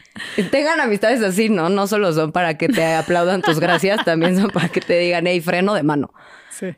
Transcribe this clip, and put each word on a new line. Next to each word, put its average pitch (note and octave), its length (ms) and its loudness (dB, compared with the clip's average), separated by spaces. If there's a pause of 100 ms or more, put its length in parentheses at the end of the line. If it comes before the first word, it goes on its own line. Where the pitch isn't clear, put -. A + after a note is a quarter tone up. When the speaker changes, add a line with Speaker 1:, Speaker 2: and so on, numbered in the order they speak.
(520)
Speaker 1:
Tengan D#4 280 2
amistades A3+ 420 0
así, G#3 280 2
¿no? F3 200 2
No G3 180 0
solo G#3 260 0
son D#3 180 0
para E3 260 0
que E3 120 0
te E3 260 2
aplaudan F3 460 0
tus D#3+ 180 0
gracias, F3 460 0
también E3 340 2
son G3+ 120 2
para E3+ 180 -2
que - 120 -4
te F3 160 0
digan, F3 300 0
"Ey, F3+ 140 0
freno F3+ 320 0
de E3+ 100 -2
mano". D3 300 -2 (360)
Speaker 2:
Sí. - 180 -12 (100)